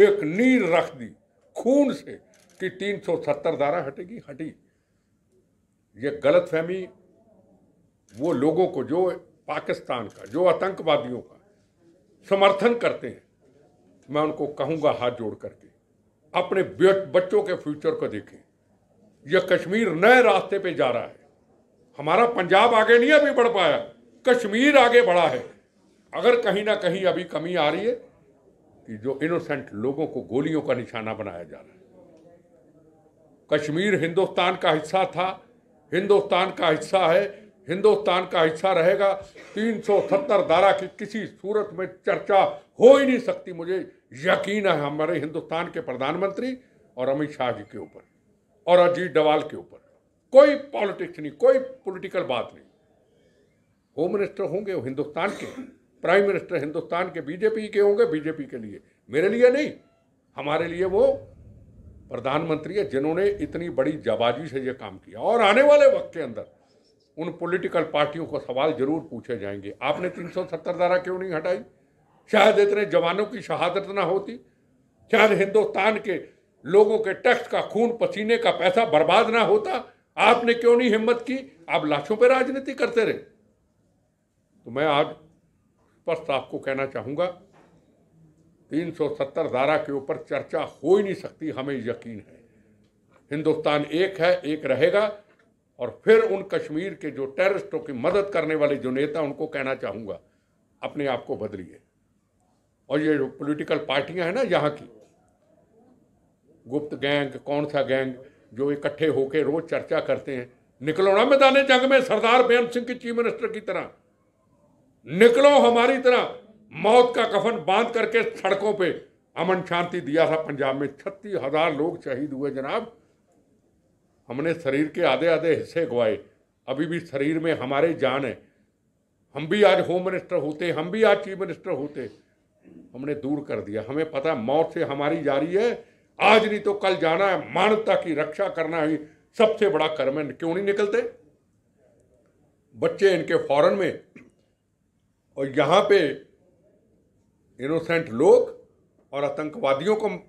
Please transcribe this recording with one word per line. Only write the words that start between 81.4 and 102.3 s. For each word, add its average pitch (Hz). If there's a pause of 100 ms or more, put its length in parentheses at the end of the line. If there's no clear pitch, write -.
आप 156
लाशों 151
पे 240
राजनीति 269
करते 233
रहे। 156
तो -
मैं 135
आज 147
स्पष्ट -
आपको 139
कहना 135
चाहूँगा, 135 (1400)
तीन 165
सौ 151
सत्तर 147
धारा 139
के 143
ऊपर 135
चर्चा 147
हो 151
ही 208
नहीं 196
सकती, -
हमें 131
यकीन 117
है। - (880)
हिंदुस्तान 151
एक 170
है, 180
एक 151
रहेगा। 180 (600)
और 120
फिर 220
उन 196
कश्मीर 170
के 156
जो 131
टेररिस्टों 180
की 151
मदद 147
करने 156
वाले 147
जो 123
नेता, 147
उनको 147
कहना 135
चाहूँगा, 104 (640)
अपने 143
आप 123
को 135
बदलिए। 95 (1080)